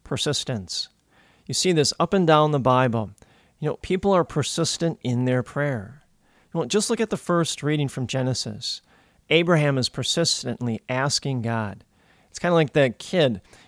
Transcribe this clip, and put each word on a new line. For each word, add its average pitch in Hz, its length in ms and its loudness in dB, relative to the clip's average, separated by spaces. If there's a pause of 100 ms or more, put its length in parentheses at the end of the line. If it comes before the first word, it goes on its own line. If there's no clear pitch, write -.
persistence. - 840 -4 (560)
You - 80 -8
see 180 180 2
this 151 280 2
up 170 140 0
and 185 140 4
down 151 240 6
the 147 80 2
Bible. 123 520 2 (480)
You 151 100 -4
know, - 80 -4
people 190 340 -2
are 180 120 4
persistent - 800 -2
in 123 220 0
their 127 160 2
prayer. 135 600 -6 (500)
You 165 80 -2
know, 143 40 -4
just 208 240 0
look 226 100 0
at 220 100 -2
the 190 80 -2
first - 460 0
reading 147 240 0
from 127 200 -4
Genesis. 123 720 -4 (480)
Abraham 156 480 4
is 123 120 0
persistently 123 1000 -2
asking 131 520 -2
God. 110 420 -4 (460)
It's - 100 -18
kinda 175 160 2
like 160 180 2
that 135 260 2
kid 131 420 0 (260)